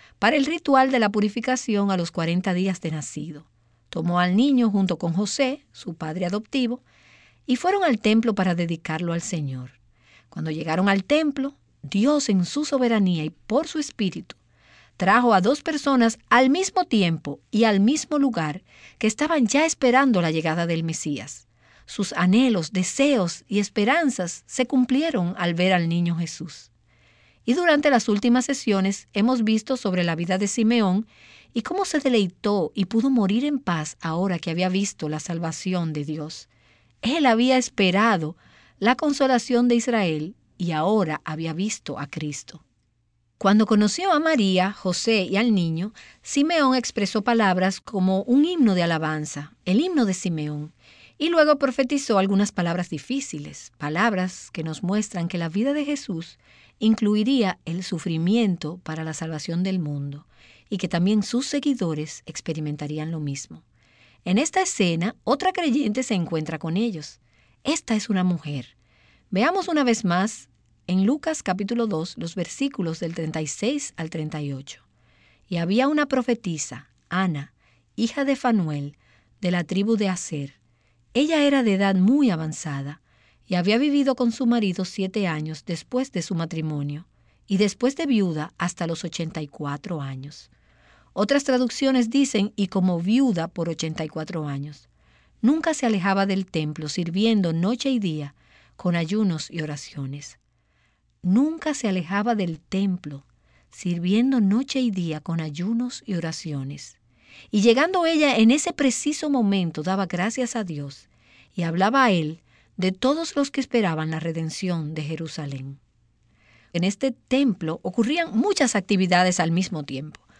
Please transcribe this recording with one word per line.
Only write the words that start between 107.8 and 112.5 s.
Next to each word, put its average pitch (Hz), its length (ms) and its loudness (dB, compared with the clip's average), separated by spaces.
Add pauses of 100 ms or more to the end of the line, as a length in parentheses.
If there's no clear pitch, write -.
ella 302 300 2
en 220 140 8
ese 302 220 2
preciso 285 560 -2
momento, 196 540 0
daba 190 240 -2
gracias 214 500 -4
a 214 80 -4
Dios 143 440 -10 (460)
y 175 80 -4
hablaba 190 420 2
a 226 60 4
él 165 320 0 (340)